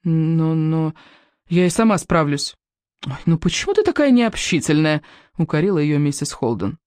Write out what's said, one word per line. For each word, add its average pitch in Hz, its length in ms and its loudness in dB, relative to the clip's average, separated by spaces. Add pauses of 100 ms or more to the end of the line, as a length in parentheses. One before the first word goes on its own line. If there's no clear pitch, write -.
«Но... 160 500 0
но... 160 400 -2 (540)
я 180 200 2
и - 20 2
сама 220 280 2
справлюсь». 147 580 -2 (500)
«Ой, 135 80 -8 (120)
ну 165 120 2
почему 180 360 -2
ты 427 100 2
такая 294 280 2
необщительная?» 156 920 0 (360)
укорила 170 420 0
ее 147 180 0
миссис 147 360 -2
Холден. 117 540 -4